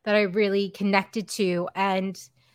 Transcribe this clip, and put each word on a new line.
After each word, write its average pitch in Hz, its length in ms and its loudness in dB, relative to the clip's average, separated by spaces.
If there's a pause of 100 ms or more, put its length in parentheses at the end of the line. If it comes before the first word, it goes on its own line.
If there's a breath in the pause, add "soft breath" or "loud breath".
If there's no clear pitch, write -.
that 208 100 2
I 208 80 6
really 202 480 0
connected 196 600 0
to, 180 440 0
and 190 460 -2 (340)